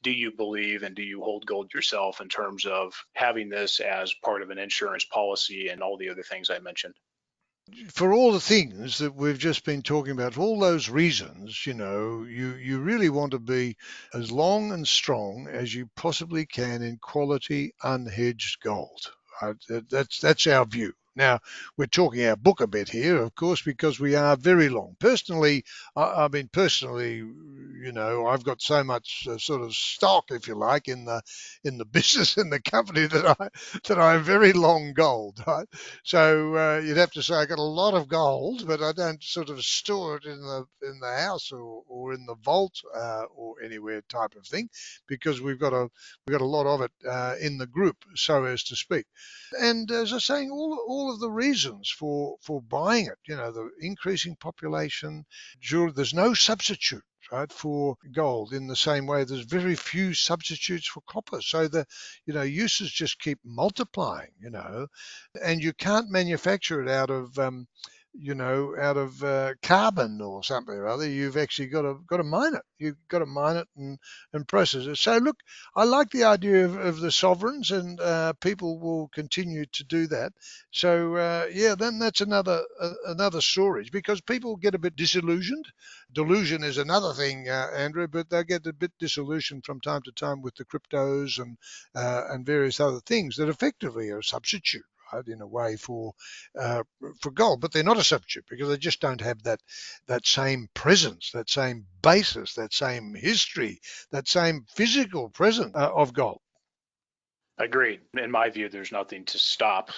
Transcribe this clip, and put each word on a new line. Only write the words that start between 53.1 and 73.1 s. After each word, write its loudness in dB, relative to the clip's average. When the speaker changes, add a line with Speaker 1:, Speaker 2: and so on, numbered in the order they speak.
Speaker 2:
you -8
know, -6
the -8
increasing -6
population, -8
jewel-, 0
there's -2
no 4
substitute, 0
right, -4
for -2
gold -2
in -6
the -6
same 0
way. 2
There's -6
very 0
few -2
substitutes -2
for -10
copper. -8
So 0
the, 0
you -6
know, -2
uses -2
just -4
keep -4
multiplying, -4
you -16
know, -10
and 0
you -2
can't 0
manufacture 0
it -2
out 2
of, -4
um, -2
you -8
know, -2
out 2
of, -4
uh, 0
carbon 4
or -8
something -4
or -6
other. -2
You've -2
actually -2
gotta, -2
gotta 0
mine 0
it. -6
You've -6
gotta 0